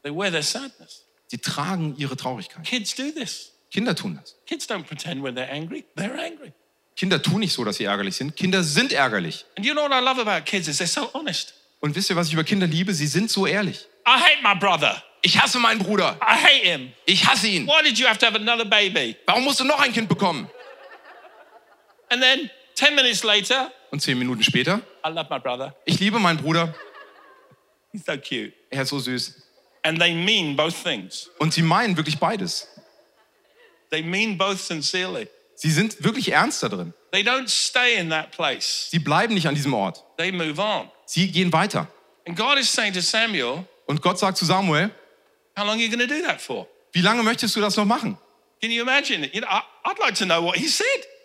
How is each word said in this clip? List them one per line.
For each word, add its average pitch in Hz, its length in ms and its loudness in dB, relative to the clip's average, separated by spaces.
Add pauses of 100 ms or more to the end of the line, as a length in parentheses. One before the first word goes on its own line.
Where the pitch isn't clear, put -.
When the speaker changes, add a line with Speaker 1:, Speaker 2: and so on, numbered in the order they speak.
Speaker 1:
They 147 100 -6
wear 190 160 -2
their 156 120 -2
sadness. - 600 -8 (220)
Speaker 2:
Sie 233 120 -12
tragen 160 600 -4
ihre 135 180 -4
Traurigkeit. 135 480 -10
Speaker 1:
Kids 226 300 -4
do 277 160 -6
this. 294 420 -10 (200)
Speaker 2:
Kinder 196 240 0
tun 85 240 -8
das. - 160 -20 (100)
Speaker 1:
Kids - 220 -8
don't 185 160 -6
pretend 139 400 -10
when 127 100 -6
they're 127 160 -8
angry. 160 340 -10 (120)
They're 226 220 -6
angry. 311 340 -12 (420)
Speaker 2:
Kinder 185 280 0
tun 202 180 0
nicht 196 140 0
so, 123 100 -2
dass 104 140 -2
sie 113 60 -4
ärgerlich 101 320 -2
sind. 143 200 -6
Kinder 185 260 0
sind 190 300 0
ärgerlich. 107 520 0 (120)
Speaker 1:
And 202 100 -4
you 294 60 0
know 294 100 0
what 285 100 0
I 262 120 4
love 262 160 0
about 190 240 -2
kids 175 240 -2
is 147 120 -2
they're 175 60 0
so - 280 -2
honest. 262 400 -6 (260)
Speaker 2:
Und 147 160 -2
wisst 196 140 -2
ihr, 175 60 2
was 170 120 0
ich 156 60 -2
über 160 100 2
Kinder 190 240 2
liebe? 180 260 0
Sie 156 140 0
sind 196 220 0
so 190 160 0
ehrlich. 185 400 -2 (200)
Speaker 1:
I 233 40 6
hate 294 320 6
my 202 120 4
brother. 156 480 0 (200)
Speaker 2:
„Ich 190 180 4
hasse 254 180 2
meinen 226 200 4
Bruder. 180 420 2
Speaker 1:
I 226 140 6
hate 277 300 6
him. 131 280 0 (140)
Speaker 2:
Ich 190 200 4
hasse 220 220 4
ihn. 180 180 0
Speaker 1:
Why 311 160 4
did 254 160 2
you 254 80 2
have 214 120 2
to 247 80 4
have 214 100 2
another 226 280 0
baby?" 196 520 0 (100)
Speaker 2:
Warum 233 180 2
musst 277 160 0
du 262 40 0
noch 277 160 2
ein 262 120 4
Kind 220 160 -2
bekommen? 165 400 0 (1600)
Speaker 1:
And 247 120 2
then 262 280 4 (240)
ten 294 200 4
minutes 247 280 2
later, 226 500 2 (180)
Speaker 2:
Und 143 120 -4
zehn 131 160 0
Minuten 127 240 0
später, 156 380 2 (260)
Speaker 1:
I - 40 -2
love 160 200 -6
my 139 80 -4
brother. 127 360 -6 (120)
Speaker 2:
„Ich 170 120 2
liebe 208 200 0
meinen 175 200 4
Bruder. 160 360 0 (1160)
Speaker 1:
He's 196 120 -12
so 170 120 -4
cute." 117 360 -8 (180)
Speaker 2:
Er 135 120 -2
ist 131 80 -2
so 143 80 -2
süß. 123 360 -4 (480)
Speaker 1:
And 160 160 0
they 175 160 4
mean 170 420 0
both 160 260 0
things. 107 560 -8
Speaker 2:
Und 156 160 0
sie 165 80 2
meinen 185 340 2
wirklich 156 220 -2
beides. 165 500 -2 (1200)
Speaker 1:
They 160 120 -2
mean 190 360 -2
both 196 200 0
sincerely. 165 680 -4 (260)
Speaker 2:
Sie 156 160 0
sind 185 320 0
wirklich 220 300 0
ernst 196 300 2
da 123 60 -2
drin. 87 260 -6 (180)
Speaker 1:
They 196 100 2
don't 247 260 0
stay 247 500 2
in 170 120 -2
that 160 220 -2
place. - 580 -4
Speaker 2:
Sie 170 80 0
bleiben 175 360 2
nicht 165 120 2
an 143 80 0
diesem 143 200 0
Ort. 98 280 -2 (140)
Speaker 1:
They 180 160 -2
move 160 280 -4
on. 196 300 -2 (140)
Speaker 2:
Sie 185 260 0
gehen 175 220 2
weiter. 160 360 0 (380)
Speaker 1:
And 170 100 -8
God 269 220 2
is 262 140 2
saying 208 220 -2
to 180 60 -2
Samuel, 180 680 -2 (200)
Speaker 2:
Und 147 140 0
Gott 180 180 2
sagt 190 200 0
zu 190 80 -2
Samuel, 185 440 4 (680)
Speaker 1:
"How 208 80 -2
long 214 120 0
are 233 40 0
you 220 80 0
gonna 240 160 0
do 302 200 -2
that - 140 -2
for?" - 260 -8 (260)
Speaker 2:
„Wie 175 100 2
lange 226 200 4
möchtest 226 340 0
du 214 40 0
das 202 160 0
noch 208 80 2
machen?“ 233 320 0 (460)
Speaker 1:
Can 226 80 -4
you 233 120 0
imagine 240 440 0
it? 151 80 -12
You 214 80 -4
know, - 80 -6
I, 202 100 2 (300)
I'd 392 100 -6
like 233 180 2
to 208 60 0
know 170 180 2
what 269 140 0
he 294 120 -2
said. 403 180 0 (380)